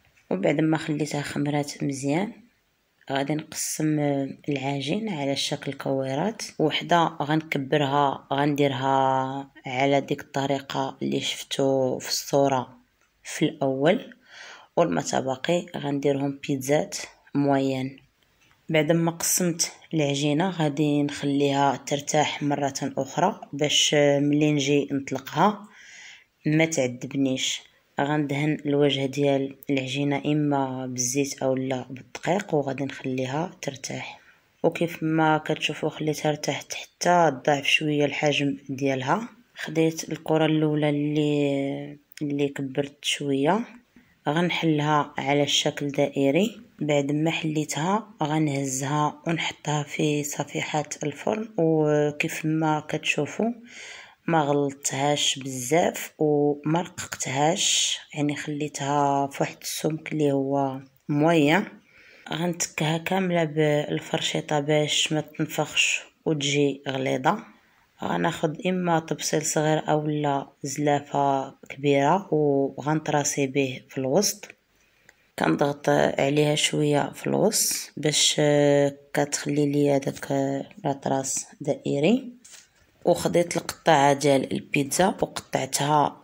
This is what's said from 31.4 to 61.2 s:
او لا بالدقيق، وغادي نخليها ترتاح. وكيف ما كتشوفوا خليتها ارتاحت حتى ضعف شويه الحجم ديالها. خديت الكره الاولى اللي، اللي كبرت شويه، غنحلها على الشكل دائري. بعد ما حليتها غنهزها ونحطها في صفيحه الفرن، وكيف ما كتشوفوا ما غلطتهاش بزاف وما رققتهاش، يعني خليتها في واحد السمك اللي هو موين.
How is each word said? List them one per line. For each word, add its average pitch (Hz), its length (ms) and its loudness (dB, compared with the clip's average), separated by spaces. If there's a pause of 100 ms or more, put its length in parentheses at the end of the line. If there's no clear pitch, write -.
او 131 120 2
لا 131 360 -4
بالدقيق، 165 640 -4
وغادي 139 300 -2
نخليها 135 680 -4 (120)
ترتاح. 131 580 -10 (420)
وكيف 165 400 -2
ما 160 360 4
كتشوفوا 151 500 -4
خليتها 151 400 -4
ارتاحت 147 460 -4
حتى 170 720 2
ضعف 143 200 2
شويه 147 380 2
الحجم 139 520 0 (120)
ديالها. 135 600 0 (260)
خديت 160 580 -2
الكره 160 340 2
الاولى 151 440 2
اللي، 147 1080 0 (240)
اللي 143 260 -2
كبرت 139 540 -6
شويه، 143 580 0 (680)
غنحلها 151 920 2
على 143 240 2
الشكل 143 460 -2
دائري. 143 720 2 (200)
بعد 147 320 0
ما 156 180 0
حليتها 156 800 -2 (140)
غنهزها 143 1040 -2
ونحطها 151 560 -4
في 147 420 -2
صفيحه 151 640 -4 (140)
الفرن، 220 460 -4 (100)
وكيف 151 840 2
ما 156 440 2
كتشوفوا 156 640 -2 (760)
ما 165 140 4
غلطتهاش 143 960 0
بزاف 135 800 0
وما 147 640 2
رققتهاش، - 1160 -2 (160)
يعني 147 220 -2
خليتها 143 920 -2
في 139 160 -4
واحد - 200 -4
السمك - 500 -6
اللي 147 200 2
هو 135 480 -2 (280)
موين. 156 560 4 (680)